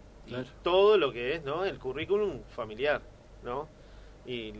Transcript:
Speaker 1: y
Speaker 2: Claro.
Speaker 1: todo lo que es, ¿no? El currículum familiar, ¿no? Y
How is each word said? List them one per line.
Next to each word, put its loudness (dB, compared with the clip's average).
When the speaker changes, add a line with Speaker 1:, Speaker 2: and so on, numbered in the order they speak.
Speaker 1:
y -14
Speaker 2:
Claro. -6
Speaker 1:
todo 6
lo 2
que -2
es, -6
¿no? -4
El -4
currículum -2
familiar, 0
¿no? -6
Y -6